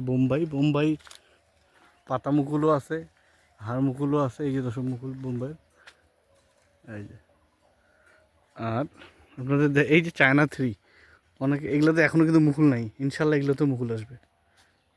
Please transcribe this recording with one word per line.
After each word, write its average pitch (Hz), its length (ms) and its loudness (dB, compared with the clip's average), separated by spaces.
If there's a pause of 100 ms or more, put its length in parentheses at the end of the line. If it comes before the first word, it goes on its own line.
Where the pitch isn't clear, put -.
বোম্বাই, 131 320 2 (120)
বোম্বাই 147 360 2 (1200)
পাতা 127 280 -4
মুকুলও 147 320 0 (100)
আছে, 160 180 -8 (680)
হাড় 120 220 -2
মুকুলও 143 400 -2
আছে। 123 200 -8
এই 135 80 -2
যে 135 100 -2
দর্শক, 123 260 -6
মুকুল 127 200 -10 (120)
বোম্বাই। 127 300 -8 (1400)
এই 104 140 -12
যে, - 80 -20 (1400)
আর 113 280 -4 (560)
আপনাদের 143 360 2
দে-, 139 200 2
এই 170 100 6
যে 170 140 -8
চায়না 143 260 6 (100)
থ্রি, 127 140 -2 (720)
অনেক, 139 180 -2 (140)
এগুলোতে 156 340 2
এখনো 160 200 4
কিন্তু 160 200 4
মুকুল 151 260 2
নাই, 117 100 -2 (200)
ইনশাল্লাহ 151 360 0
এগুলোতে 139 240 0 (100)
মুকুল 120 240 -4
আসবে। 110 180 -12 (800)